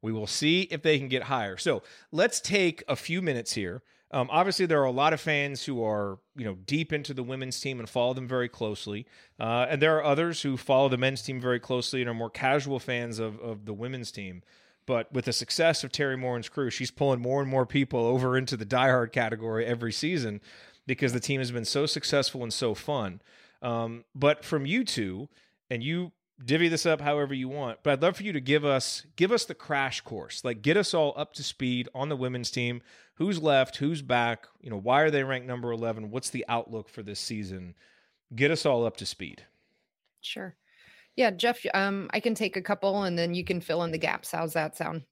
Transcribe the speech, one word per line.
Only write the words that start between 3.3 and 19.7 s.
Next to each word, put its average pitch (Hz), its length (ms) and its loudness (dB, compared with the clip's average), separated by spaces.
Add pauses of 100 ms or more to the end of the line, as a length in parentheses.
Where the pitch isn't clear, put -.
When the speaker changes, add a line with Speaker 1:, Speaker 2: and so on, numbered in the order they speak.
Speaker 1:
here. 101 280 -4 (280)
Um, 127 200 0
obviously, 180 360 2
there 151 160 4
are - 20 6
a 127 80 2
lot 147 220 4
of 147 60 -4
fans 143 440 -2
who 123 180 -2
are, 104 360 -2 (180)
you 127 80 -8
know, 101 100 -4
deep 147 380 -2
into 147 220 -4
the 131 100 -6
women's 131 340 -6
team 131 220 -6
and 110 80 -10
follow 123 240 2
them 127 160 -6
very 123 220 0
closely. 107 560 -6 (340)
Uh, 117 300 2
and 147 100 0
there 156 160 6
are 151 80 0
others 156 380 2
who 135 160 -2
follow 135 320 4
the 127 80 2
men's 131 240 0
team 131 180 -6
very 123 180 0
closely 127 440 -2
and 120 80 -2
are 117 40 -2
more 113 160 -4
casual 139 480 0
fans 120 400 -4
of, 110 220 -6
of 110 240 -8
the 107 100 -8
women's 120 380 -8
team. 92 300 -10 (440)
But 117 240 0
with 127 140 -2
the 160 80 -2
success 165 500 2
of 131 100 -8
Terry 139 220 0
Morin's 123 360 -4
crew, 135 180 -2
she's 123 220 -4
pulling 135 280 2
more 127 220 0
and 135 80 -2
more 131 160 4
people 131 360 2
over 127 360 4
into 131 180 0
the 107 120 -6
diehard 127 460 4
category 113 520 0
every 117 300 -2